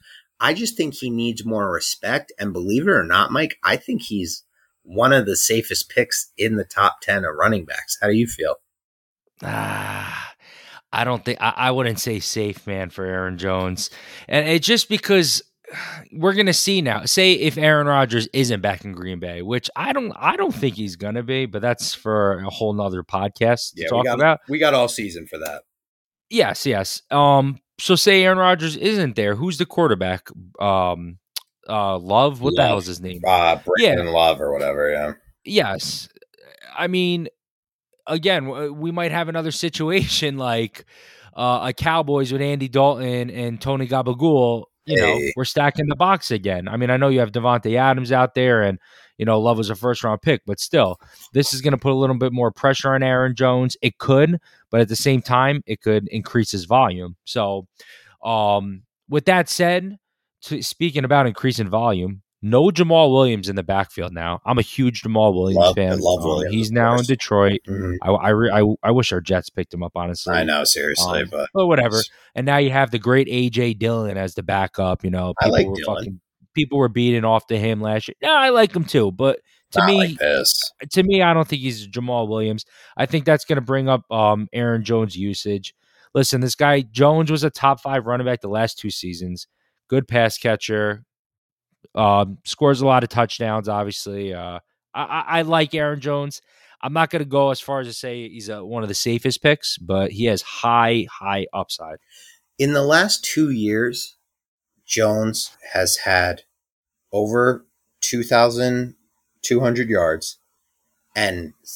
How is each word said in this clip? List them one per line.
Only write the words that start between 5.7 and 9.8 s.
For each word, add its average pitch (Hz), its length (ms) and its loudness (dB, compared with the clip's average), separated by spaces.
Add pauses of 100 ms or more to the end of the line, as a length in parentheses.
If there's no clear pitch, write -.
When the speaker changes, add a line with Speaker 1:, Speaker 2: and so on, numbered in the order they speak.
Speaker 1:
picks - 480 -2
in 110 180 0
the 101 80 -2
top - 380 0
ten 98 240 -2
of 78 100 -4
running 92 300 0
backs. - 360 -10
How 104 60 2
do 104 60 2
you 113 120 2
feel? 80 300 -4 (880)
Speaker 2:
Ah, 101 880 -8 (580)